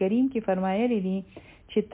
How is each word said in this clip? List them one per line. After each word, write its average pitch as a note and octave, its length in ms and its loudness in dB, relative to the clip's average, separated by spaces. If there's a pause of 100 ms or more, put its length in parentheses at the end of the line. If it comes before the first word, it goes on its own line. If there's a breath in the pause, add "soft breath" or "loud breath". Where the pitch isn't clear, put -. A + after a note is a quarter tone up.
کریم A3+ 320 2
کې A3+ 160 -2
فرمایلی F#3+ 580 0
دي F#3+ 120 -2 (520 loud breath)
چې - 80 0 (160)